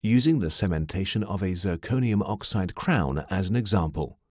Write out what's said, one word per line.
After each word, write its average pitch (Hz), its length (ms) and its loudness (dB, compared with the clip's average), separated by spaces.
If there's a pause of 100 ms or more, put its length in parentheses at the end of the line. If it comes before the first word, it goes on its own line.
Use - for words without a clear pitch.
using 127 360 4
the 80 140 0
cementation 95 720 -2
of 98 180 -4
a 90 140 0
zirconium 101 680 0
oxide 101 520 -4
crown 78 520 0
as 92 220 0
an 113 60 2
example. 87 640 0 (100)